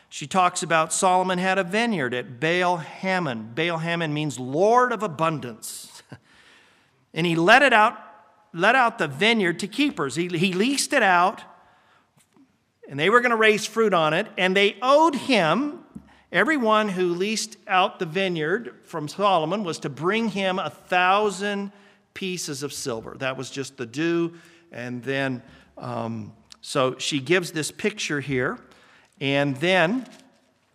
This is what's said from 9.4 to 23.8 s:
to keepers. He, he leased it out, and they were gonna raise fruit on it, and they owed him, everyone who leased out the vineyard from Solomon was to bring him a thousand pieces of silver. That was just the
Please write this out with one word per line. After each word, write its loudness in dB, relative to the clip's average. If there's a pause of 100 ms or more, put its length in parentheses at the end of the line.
to -6
keepers. -4
He, -2
he 0
leased -2
it 2
out, 4 (1500)
and -8
they 4
were 6
gonna 2
raise 4
fruit 2
on 4
it, 0 (100)
and 2
they 4
owed 4
him, 0 (480)
everyone 2
who -2
leased -4 (100)
out 0
the -4
vineyard -4
from -10
Solomon 0
was -6
to -8
bring -2
him -2
a -4
thousand 0 (420)
pieces -8
of -8
silver. -8
That -4
was -10
just -10
the -8